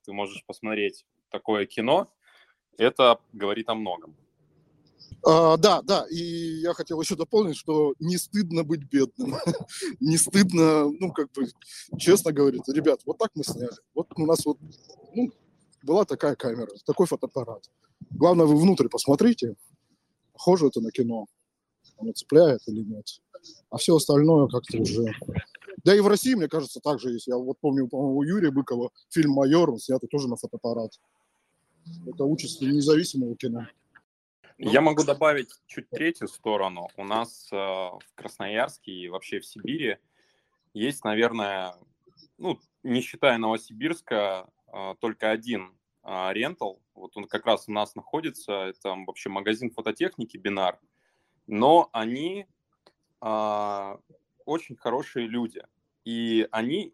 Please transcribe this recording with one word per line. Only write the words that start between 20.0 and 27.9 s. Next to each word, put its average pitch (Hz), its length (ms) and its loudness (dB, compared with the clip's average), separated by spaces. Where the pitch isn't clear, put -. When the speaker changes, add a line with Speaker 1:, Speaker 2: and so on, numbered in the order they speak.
Speaker 2:
похоже 175 360 4
это 120 120 -2
на 113 100 -4
кино, 113 360 -4
оно 220 140 -8
цепляет 147 540 6
или 107 160 -6
нет. 107 220 -10
А 120 60 -8
все 170 200 4
остальное 147 520 6
как-то 117 300 -4
уже... 110 260 0
Да 190 100 8
и 208 60 8
в 196 80 4
России, 226 260 2
мне 165 140 0
кажется, 143 320 -6
так 147 200 -2
же 123 100 -6
есть. 117 160 -8
Я 123 100 -2
вот 127 240 -6
помню, 135 280 0
по-моему, 135 280 -2